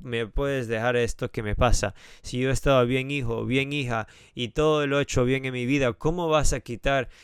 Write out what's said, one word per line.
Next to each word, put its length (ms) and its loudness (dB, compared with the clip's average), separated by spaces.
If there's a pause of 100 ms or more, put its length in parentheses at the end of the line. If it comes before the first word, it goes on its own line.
me 240 -4
puedes 420 -2
dejar 280 0
esto 340 -2
que 120 -6
me 120 -2
pasa? 400 2 (260)
Si 200 -8
yo 100 0
estaba 340 4
bien 260 -2
hijo, 360 -4
bien 260 0
hija, 340 -4 (280)
y 140 -6
todo 380 2
lo 120 0
he 40 2
hecho 220 0
bien 220 0
en 80 -6
mi 100 -4
vida, 300 2
¿cómo 340 -2
vas 240 4
a 80 -2
quitar 480 -2 (160)